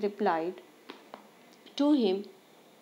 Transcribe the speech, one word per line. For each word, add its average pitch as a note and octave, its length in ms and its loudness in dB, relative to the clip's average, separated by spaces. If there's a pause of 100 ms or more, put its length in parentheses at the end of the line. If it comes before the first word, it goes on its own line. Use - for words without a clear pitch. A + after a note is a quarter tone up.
replied F#3 560 -2 (1200)
to D4 100 4 (100)
him, G3+ 220 2 (580)